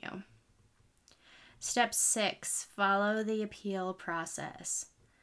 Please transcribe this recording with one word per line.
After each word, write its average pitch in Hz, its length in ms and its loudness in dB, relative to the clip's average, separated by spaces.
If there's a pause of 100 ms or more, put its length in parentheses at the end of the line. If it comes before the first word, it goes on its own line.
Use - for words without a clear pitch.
you. - 200 -8 (1400)
Step - 360 2
six, - 800 2
follow 202 480 4
the 214 180 0
appeal 190 520 -2
process. - 960 -6 (360)